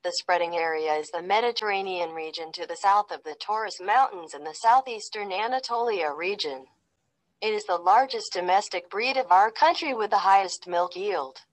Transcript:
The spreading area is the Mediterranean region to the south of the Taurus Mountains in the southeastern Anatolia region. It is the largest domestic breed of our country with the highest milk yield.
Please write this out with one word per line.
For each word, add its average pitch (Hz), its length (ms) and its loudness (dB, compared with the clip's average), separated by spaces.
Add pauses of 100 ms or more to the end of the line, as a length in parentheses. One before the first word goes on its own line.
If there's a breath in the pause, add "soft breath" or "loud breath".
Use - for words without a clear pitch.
The 175 100 -4
spreading 175 440 0
area 156 380 0
is 151 160 -4
the 170 120 -6
Mediterranean 196 880 -2
region 160 420 -10
to 170 140 -10
the 170 80 -8
south 202 380 2
of 151 100 -10
the 151 120 -10
Taurus 214 460 -6
Mountains 190 540 0
in 147 100 -12
the 156 100 -8
southeastern 226 760 0
Anatolia 226 800 -2
region. 151 560 -6 (720)
It 214 140 -2
is 208 100 -4
the 180 120 0
largest 208 560 2
domestic 180 580 0
breed 247 260 -2
of 262 140 -2
our 214 200 8
country 311 440 2
with 214 160 -2
the 208 80 4
highest 196 480 2
milk 175 300 0
yield. 175 420 -4 (140)